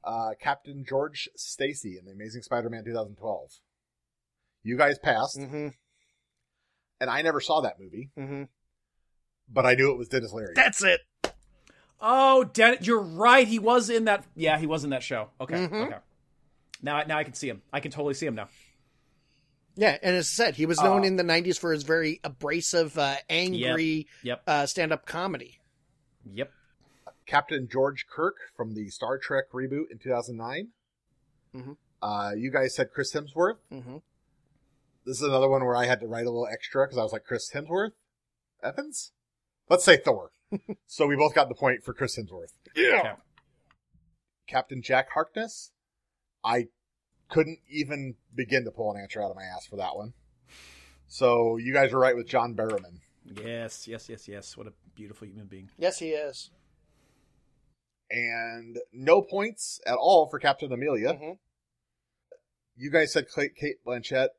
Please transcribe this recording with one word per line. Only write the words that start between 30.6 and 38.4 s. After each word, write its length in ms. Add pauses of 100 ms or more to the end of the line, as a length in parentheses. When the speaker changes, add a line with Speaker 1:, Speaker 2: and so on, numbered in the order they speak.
Speaker 2:
Mm-hmm. 200 (280)
Speaker 1:
Uh, 360
you 160
guys 200
said 200
Chris 200
Hemsworth. 440 (140)
Speaker 2:
Mm-hmm. 260 (1080)
Speaker 1:
This 120
is 60
another 260
one 160
where 100
I 120
had 120
to 80
write 180
a 60
little 180
extra 380
'cause 100
I 60
was 80
like, 140
"Chris 280
Hemsworth? 380 (720)